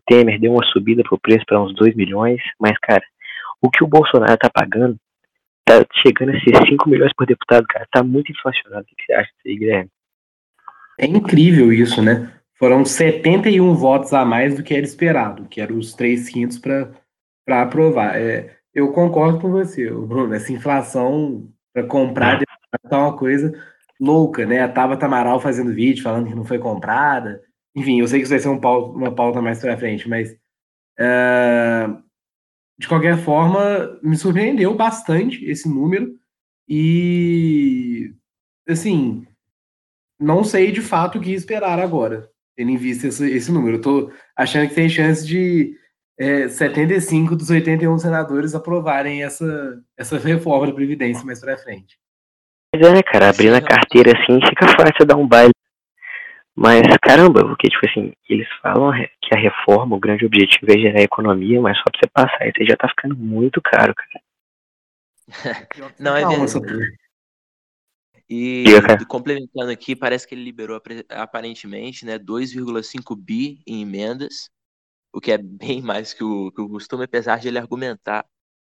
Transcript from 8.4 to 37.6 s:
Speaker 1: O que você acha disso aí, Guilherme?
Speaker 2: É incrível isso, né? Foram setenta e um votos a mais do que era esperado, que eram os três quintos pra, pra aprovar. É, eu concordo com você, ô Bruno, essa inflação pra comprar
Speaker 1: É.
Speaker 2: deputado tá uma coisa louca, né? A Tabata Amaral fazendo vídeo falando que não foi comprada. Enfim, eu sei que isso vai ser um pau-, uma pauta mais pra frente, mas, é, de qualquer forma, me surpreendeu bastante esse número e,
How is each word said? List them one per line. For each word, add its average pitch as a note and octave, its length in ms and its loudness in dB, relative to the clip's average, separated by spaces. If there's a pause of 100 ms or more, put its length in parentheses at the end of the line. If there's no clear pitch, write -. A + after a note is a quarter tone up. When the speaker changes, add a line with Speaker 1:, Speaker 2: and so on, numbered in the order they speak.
Speaker 1:
O - 120 -20
que - 80 -18
você - 100 -2
acha - 180 -2
disso - 160 -20
aí, G2+ 100 -8
Guilherme? G#2 320 -2 (1120)
Speaker 2:
É C3 80 0
incrível D#3+ 680 4
isso, A#2 260 2
né? A2 320 0 (220)
Foram C4 320 2
setenta E3 640 0
e F#3+ 100 4
um F3+ 140 4
votos C3+ 400 0
a C3+ 100 2
mais B2 320 0
do C#3 60 -8
que - 140 -6
era C#3+ 100 -2
esperado, C3 640 -4
que - 100 -14
eram A2 200 -6
os A2+ 160 -12
três A#2+ 340 -2
quintos A#2+ 300 -6
pra, C3+ 320 -6 (520)
pra B2 200 0
aprovar. B2+ 580 0
É, A2+ 340 -6 (160)
eu C#3+ 220 -2
concordo E3 460 2
com F#3 100 -4
você, F3 400 -4
ô A2+ 160 -10
Bruno, A#2+ 260 -4
essa G#2+ 220 -8
inflação C3 1000 -4 (220)
pra B2 140 -4
comprar B2+ 480 0
Speaker 1:
É. C3+ 60 -4
Speaker 2:
deputado - 460 -10
tá C#3 120 0
uma C#3+ 180 -2
coisa C#3+ 500 -4 (340)
louca, D3 440 0
né? B2 160 0
A B2 100 0
Tabata C3 360 -2
Amaral B2 340 0
fazendo B2 340 -4
vídeo B2 260 0
falando A#2 280 -6
que A2 40 -12
não A2+ 120 -10
foi A#2+ 120 -6
comprada. A#2 840 -4 (320)
Enfim, C3 240 0
eu A#2+ 80 0
sei C3+ 120 0
que C3 40 -2
isso B2+ 80 -8
vai C#3 80 2
ser C#3+ 80 -4
um C3+ 100 -2
pau-, B2 360 -2
uma B2+ 200 -6
pauta A#2+ 280 -2
mais A2+ 180 -6
pra A#2+ 180 -6
frente, A2 300 -8
mas, A2+ 260 -6 (640)
é, B2 880 0 (920)
de - 100 -14
qualquer E3 300 2
forma, F3 840 -2
me D#3 140 -2
surpreendeu G3+ 580 -2
bastante A3 680 -4
esse D3 240 -8
número E3+ 500 -4 (480)
e, D#3 1500 -2 (520)